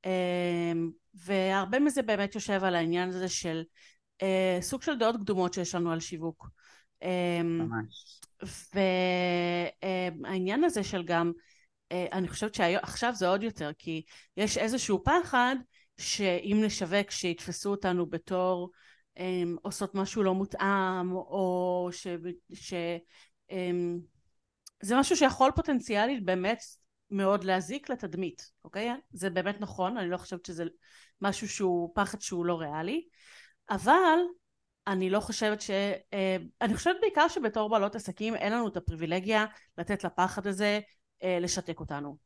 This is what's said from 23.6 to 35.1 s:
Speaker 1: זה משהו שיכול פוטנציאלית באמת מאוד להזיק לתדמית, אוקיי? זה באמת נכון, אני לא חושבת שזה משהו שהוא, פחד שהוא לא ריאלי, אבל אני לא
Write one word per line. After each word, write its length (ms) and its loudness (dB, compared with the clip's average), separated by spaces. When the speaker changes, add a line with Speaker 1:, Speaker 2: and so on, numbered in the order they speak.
Speaker 1:
זה 180 4
משהו 160 4
שיכול 400 6
פוטנציאלית 680 2
באמת 380 2
מאוד 320 2
להזיק 460 0
לתדמית, 640 -6
אוקיי? 260 -6
זה 180 -4
באמת 320 -2
נכון, 360 -2
אני 120 -2
לא 80 -2
חושבת 280 -10
שזה 180 -8
משהו 280 -2
שהוא, 460 0
פחד 260 0
שהוא 240 -4
לא 140 0
ריאלי, 480 -4
אבל 500 6
אני 220 0
לא 100 4